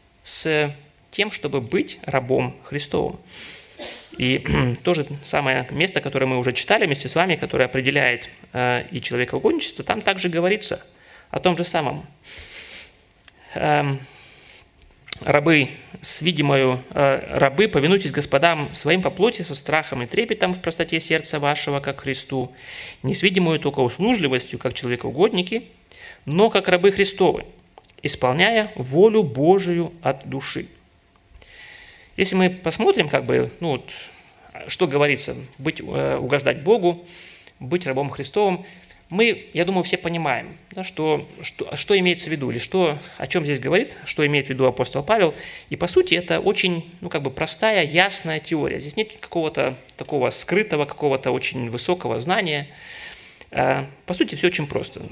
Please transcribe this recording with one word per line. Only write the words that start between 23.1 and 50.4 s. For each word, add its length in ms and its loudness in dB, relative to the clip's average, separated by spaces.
с 80 -4
видимою 360 4
только 220 0
услужливостью, 800 0
как 160 -4
человекоугодники, 880 0
но 240 4
как 180 2
рабы 220 6
Христовы, 560 2
исполняя 720 2
волю 480 6
Божию 800 2
от 260 -2
души». 400 -8
Если 180 2
мы 140 6
посмотрим, 600 2
как 160 0
бы, 340 2
ну 120 -2
вот, 180 -6
что 180 0
говорится, 500 2
быть, 220 -4
э, 360 -2
угождать 460 0
Богу, 440 2
быть 260 -2
рабом 240 -2
Христовым, 540 0
мы, 420 2
я 120 2
думаю, 200 0
все 140 0
понимаем, 580 -4
да, 100 -10
что, 460 -2
что, 340 -8
что 220 2
имеется 300 2
в 40 -2
виду, 180 -4
или 80 -4
что, 400 0
о 80 -6
чём 180 -2
здесь 160 -2
говорит, 440 0
что 220 0
имеет 200 2
в 40 -6
виду 160 2
апостол 360 0
Павел. 320 4
И, 80 -8
по 100 -2
сути, 280 4
это 260 0
очень, 500 0
ну, 60 -8
как 140 -4
бы 80 -2
простая, 540 0
ясная 560 2
теория. 400 -2
Здесь 160 -10
нет 140 -2
какого-то 560 -2
такого 340 -2
скрытого, 560 0